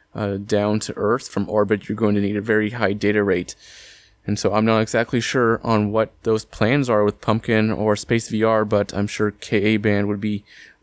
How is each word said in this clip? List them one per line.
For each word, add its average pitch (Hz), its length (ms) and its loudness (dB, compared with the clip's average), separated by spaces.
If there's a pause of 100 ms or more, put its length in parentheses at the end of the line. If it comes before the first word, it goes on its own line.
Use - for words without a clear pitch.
(140)
uh, 101 240 -4
down 104 440 0
to - 140 -8
Earth 110 320 -2
from - 220 -4
orbit, 104 400 0
you're 107 60 -4
going 107 180 0
to 104 80 2
need 101 160 -2
a 101 40 -4
very 107 280 0
high 110 240 -2
data 104 300 0
rate. 90 320 -2 (720)
And 104 100 -2
so 98 160 0
I'm 107 120 2
not 113 160 2
exactly 117 380 -2
sure 113 440 0
on 104 280 2
what 110 300 0
those 110 240 0
plans 127 460 0
are 107 120 4
with 104 180 0
Pumpkin 110 500 0
or 104 240 0
Space - 340 -2
V 110 140 -2
R, 110 220 2
but 104 280 0
I'm 101 140 -2
sure 104 240 -2
K - 320 -4
A 110 140 4
band 101 320 0
would 104 120 -4
be 104 220 -4 (400)